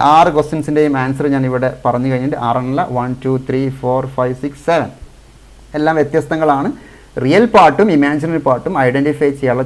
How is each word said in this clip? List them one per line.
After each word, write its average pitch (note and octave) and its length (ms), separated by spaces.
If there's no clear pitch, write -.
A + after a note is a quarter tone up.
ആറ് F3 200
ക്വസ്റ്റ്യൻസിൻ്റെയും D3+ 680
answer C3+ 240
ഞാൻ C3 140
ഇവിടെ B2+ 200
പറഞ്ഞു B2 280
കഴിഞ്ഞിട്ട്, C3 260
ആറെണ്ണല്ല, B2+ 360
One, B2 120
two, C3 100
three, C3 140
four, B2+ 200
five, B2+ 280
six, C#3+ 260
seven D#3+ 200
എല്ലാം D#3+ 220
വ്യത്യസ്തങ്ങളാണ്. D3+ 680
Real F#3 200
പാർട്ടും F3 320
imaginary D3 500
പാർട്ടും C3+ 260
identify C#3+ 420
ചെയ്യാനുള്ള B2+ 260